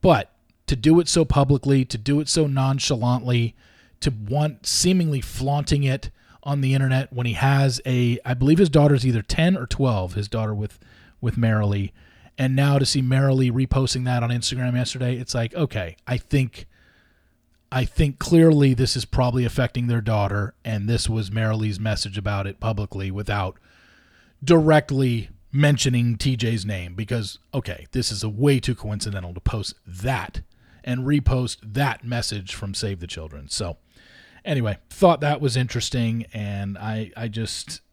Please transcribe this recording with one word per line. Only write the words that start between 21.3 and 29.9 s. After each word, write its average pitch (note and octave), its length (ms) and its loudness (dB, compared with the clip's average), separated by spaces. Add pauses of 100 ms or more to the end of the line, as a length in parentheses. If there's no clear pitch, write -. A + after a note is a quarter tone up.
message G#2 380 -4
about G2+ 300 -4
it G2 120 -10
publicly G2+ 520 -4
without G2+ 480 -4 (840)
directly C#3 840 4 (240)
mentioning B2+ 640 2
T B2+ 200 0
J's A2+ 280 -2
name F2+ 300 -8
because, G#2+ 460 -6 (120)
okay, - 380 -8
this B2 220 -2
is G2+ 100 -6
a G#2+ 60 -4
way B2+ 320 2
too A#2+ 160 -2
coincidental G2+ 580 -8
to F#2 60 -12
post - 340 -4 (100)
that F#2+ 580 -6 (420)